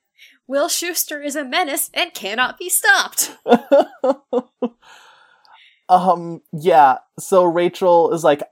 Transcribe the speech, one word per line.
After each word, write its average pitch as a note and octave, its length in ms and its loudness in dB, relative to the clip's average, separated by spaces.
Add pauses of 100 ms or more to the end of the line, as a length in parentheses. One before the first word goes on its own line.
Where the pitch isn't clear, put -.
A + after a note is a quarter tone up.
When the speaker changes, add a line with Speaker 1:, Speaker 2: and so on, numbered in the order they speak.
(480)
Speaker 1:
Will C#4+ 220 -4
Schuester D#4+ 520 -8
is C#4+ 140 -8
a D4+ 80 -8
menace D4+ 500 -6
and E4+ 200 -6
cannot A3 440 -6
be F4+ 120 -12
stopped. - 680 -2 (100)
Speaker 2:
<laughs> - 0 - (2500)
Um, F3 520 2 (120)
yeah. D3+ 460 4 (200)
So F#3 240 2
Rachel F3 680 2
is E3 100 -6
like, D3 180 2 (100)